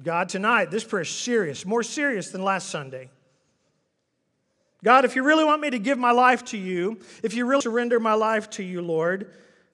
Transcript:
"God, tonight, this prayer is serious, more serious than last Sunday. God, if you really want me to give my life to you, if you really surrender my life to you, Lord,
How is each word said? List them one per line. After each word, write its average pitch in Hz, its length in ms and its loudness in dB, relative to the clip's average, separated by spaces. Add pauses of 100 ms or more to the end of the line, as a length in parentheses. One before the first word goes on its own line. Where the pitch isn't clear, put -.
"God, 170 280 -2
tonight, 202 420 0
this 214 120 -4
prayer 190 200 -4
is 143 60 -8
serious, 196 560 -4
more 220 180 -2
serious 233 480 -4
than 185 120 -8
last 190 260 -4
Sunday. 131 400 -12 (1700)
God, 254 220 8
if 247 100 -2
you 262 80 0
really 311 200 6
want 302 180 4
me 294 100 -4
to 247 80 -2
give 240 180 0
my 247 140 2
life 247 340 4
to - 120 -10
you, 185 420 -4 (240)
if 214 100 -2
you 240 120 -2
really 262 160 2
surrender 240 380 0
my 226 140 2
life 214 380 0
to 208 120 -8
you, 180 180 -8
Lord, 170 520 -2 (400)